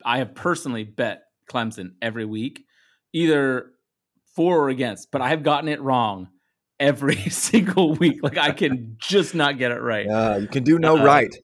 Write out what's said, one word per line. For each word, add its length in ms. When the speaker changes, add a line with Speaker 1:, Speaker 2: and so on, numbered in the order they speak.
Speaker 1:
I 140
have 160
personally 500
bet 400
Clemson 440
every 220
week, 420
either 580
for 300
or 40
against, 420
but 100
I 80
have 140
gotten 260
it 120
wrong 480
every 360
<laughs> 140
single 640
week. 280
Like, 160
I 120
can 480
just 360
not 240
get 120
it 100
right. 260
Speaker 2:
Yeah, 320
you 100
can 160
do 140
no 200
Speaker 1:
Uh, 60
Speaker 2:
right, 400